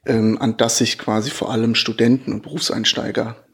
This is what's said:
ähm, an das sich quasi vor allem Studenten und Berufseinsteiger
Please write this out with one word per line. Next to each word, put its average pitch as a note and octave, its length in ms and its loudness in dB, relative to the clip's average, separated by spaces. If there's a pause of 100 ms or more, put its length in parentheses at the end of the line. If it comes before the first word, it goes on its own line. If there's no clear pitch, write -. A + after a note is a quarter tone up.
ähm, A2 340 2
an A2+ 160 0
das A#2 220 2
sich A#2+ 200 0
quasi A2 320 -2
vor - 200 -6
allem A2+ 240 2
Studenten A#2 580 2
und G#2 100 -6
Berufseinsteiger A2+ 920 -2 (180)